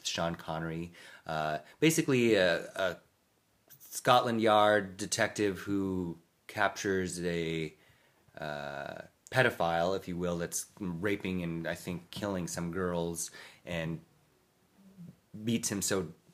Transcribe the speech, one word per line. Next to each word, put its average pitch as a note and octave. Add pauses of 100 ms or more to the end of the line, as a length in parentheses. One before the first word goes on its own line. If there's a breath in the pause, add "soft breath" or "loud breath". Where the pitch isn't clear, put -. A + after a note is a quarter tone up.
Sean E2+
Connery. E2 (340 loud breath)
Uh, D#2 (220 loud breath)
basically, C#3
a, F2 (100)
a F2+ (920)
Scotland B2
Yard G#2
detective G2+
who F#2+ (300)
captures F#2+
a, E2 (640 soft breath)
uh, C#2+ (380)
pedophile, F#2
if F#2
you F2+
will, F2
that's - (120)
raping F#2
and, E2
I E2+
think, F2
killing F#2+
some F2
girls, E2+ (360 loud breath)
and D#2+ (1400)
beats A2+
him G2
so F#2+ (260)